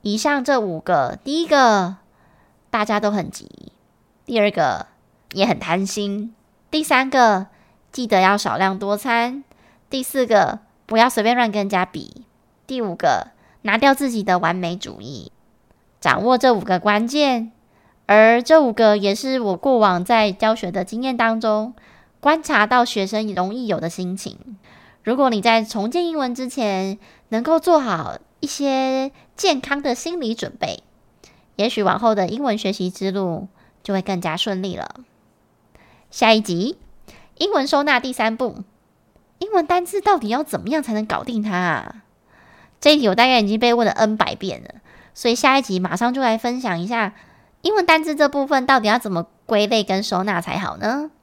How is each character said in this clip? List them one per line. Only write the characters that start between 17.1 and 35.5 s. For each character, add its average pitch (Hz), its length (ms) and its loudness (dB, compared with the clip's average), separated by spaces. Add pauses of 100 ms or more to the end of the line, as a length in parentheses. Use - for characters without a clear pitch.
而 226 360 8
这 311 180 8
五 240 120 2
个 214 240 6
也 202 180 0
是 262 240 -4
我 196 160 -2
过 262 220 2
往 185 260 2
在 214 300 2
教 220 200 0
学 202 160 -4
的 180 140 -4
经 220 180 -8
验 262 140 -4
当 226 240 0
中 220 340 -2 (460)
观 311 240 2
察 214 240 2
到 247 160 4
学 196 240 -2
生 214 260 -4
容 185 220 -4
易 247 120 -8
有 180 120 -2
的 165 100 -4
心 185 280 -6
情。 - 400 -14 (440)
如 233 140 0
果 262 140 2
你 214 120 -2
在 226 220 4
重 220 260 -4
建 349 160 -2
英 320 120 -4
文 254 180 -2
之 262 140 -8
前 196 500 -4 (300)
能 220 120 -2
够 311 160 2
做 320 220 4
好 196 380 -4 (240)
一 294 60 -6
些 262 680 -2 (240)
健 302 240 0
康 285 200 -4
的 254 140 -2
心 339 240 -8
理 233 160 -4
准 - 240 -10
备， - 240 -8 (720)
也 220 140 0
许 214 140 -4
往 185 140 2
后 220 160 2
的 196 140 0
英 240 160 -6
文 220 140 -2
学 208 160 -4
习 185 160 -4
之 190 200 -6
路 185 380 -4 (340)
就 202 120 -6
会 190 80 -2
更 190 180 -4
加 165 160 -4
顺 190 260 -4
利 190 140 -8
了。 - 200 -12 (1160)